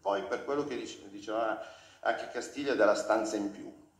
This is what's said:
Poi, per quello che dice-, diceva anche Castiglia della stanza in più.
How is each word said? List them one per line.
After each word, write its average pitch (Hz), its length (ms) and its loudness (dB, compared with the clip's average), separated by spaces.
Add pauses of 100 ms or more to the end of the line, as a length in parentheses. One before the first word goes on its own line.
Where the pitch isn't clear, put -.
Poi, 98 240 0
per 123 200 -2
quello 143 200 0
che 127 120 -4
dice-, 107 340 -10
diceva 107 500 -2 (400)
anche - 280 0
Castiglia 135 460 -2
della 104 200 8
stanza 110 420 2
in 101 140 -2
più. - 220 -12 (280)